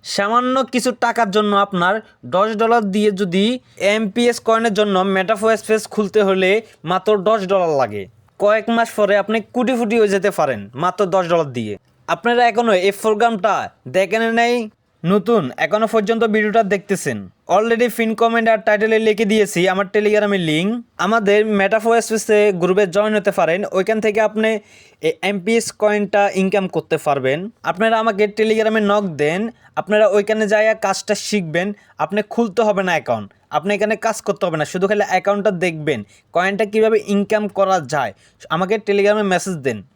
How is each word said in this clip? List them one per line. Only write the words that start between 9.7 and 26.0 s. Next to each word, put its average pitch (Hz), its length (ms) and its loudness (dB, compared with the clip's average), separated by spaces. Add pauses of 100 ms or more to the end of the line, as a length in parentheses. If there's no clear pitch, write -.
হয়ে 208 160 4
যেতে 190 160 0
পারেন 117 420 -2
মাত্র 175 320 -2
দশ 185 240 0
ডলার 160 280 0
দিয়ে। 104 200 -6 (300)
আপনারা 240 400 0
এখনও 226 260 2
এই 185 180 2 (100)
প্রোগ্রামটা 208 680 0 (180)
দেখেন 185 360 0 (160)
নাই, 233 300 0 (360)
নতুন, 202 520 2
এখনও 208 300 0
পর্যন্ত 220 360 0
ভিডিওটা 214 400 2
দেখতেছেন। 170 680 -4 (260)
already 226 320 2 (100)
পিন 226 180 -2
কমেন্ট 226 340 0
আর 220 80 2
টাইটেলে 214 420 2
লিখে 214 260 0
দিয়েছি 196 420 2
আমার 190 200 0
টেলিগ্রামের 208 520 2
লিংক। 180 460 -2 (120)
আমাদের 208 480 2
মেটাফো 214 560 2
স্পেসে 208 500 2 (100)
গ্রুপে 185 260 2
জয়েন 208 280 0
হতে 208 160 0
পারেন, 180 400 0
ওইখান 208 300 0
থেকে 220 200 0
আপনি 214 280 0 (520)
এই 160 200 0
এমপিএস 202 500 -2
কয়েনটা 208 640 0